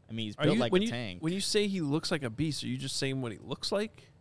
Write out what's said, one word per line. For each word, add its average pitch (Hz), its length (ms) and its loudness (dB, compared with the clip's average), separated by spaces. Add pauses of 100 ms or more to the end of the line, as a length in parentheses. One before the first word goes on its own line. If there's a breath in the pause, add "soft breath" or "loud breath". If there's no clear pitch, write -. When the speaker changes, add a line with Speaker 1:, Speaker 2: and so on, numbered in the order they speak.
Speaker 1:
I - 40 -12
mean, 113 140 -4
he's 104 100 -6
Speaker 2:
Are 147 80 0
Speaker 1:
built - 120 6
Speaker 2:
you, 233 40 4
Speaker 1:
like 117 120 2
Speaker 2:
when 185 100 6
Speaker 1:
a - 20 2
Speaker 2:
you, 233 60 -2
Speaker 1:
tank. 110 320 -4
Speaker 2:
when 160 100 0
you 196 80 0
say 208 260 2
he 190 140 0
looks 151 300 0
like 156 140 0
a 117 60 -2
beast, 143 320 -2
are 117 40 -4
you 123 100 -2
just 135 200 -4
saying 135 260 -2
what 117 100 -4
he 92 60 -10
looks - 340 -4
like? 208 380 -4 (100)